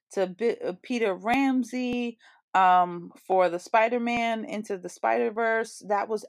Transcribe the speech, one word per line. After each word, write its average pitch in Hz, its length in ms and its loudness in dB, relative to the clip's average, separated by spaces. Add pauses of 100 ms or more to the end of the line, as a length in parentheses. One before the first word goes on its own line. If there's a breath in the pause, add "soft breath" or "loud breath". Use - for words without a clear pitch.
(140)
to 190 140 0
Bi-, 220 380 -2
uh, 180 160 -4
Peter 220 340 -2
Ramsey, 247 1040 -2 (360 soft breath)
um, 180 600 4 (120)
for 185 240 4
the 175 100 -2
Spider-Man 233 840 0
Into 208 340 -8
the 180 120 -12
Spider-Verse. 226 1000 -2
That 202 220 -2
was 214 200 -6